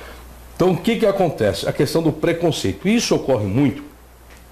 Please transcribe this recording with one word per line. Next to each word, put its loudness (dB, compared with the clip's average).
Então, 4
o 2
que 0
que 0
acontece? 0
A -2
questão 0
do 2
preconceito. -2
Isso 2
ocorre 0
muito, 0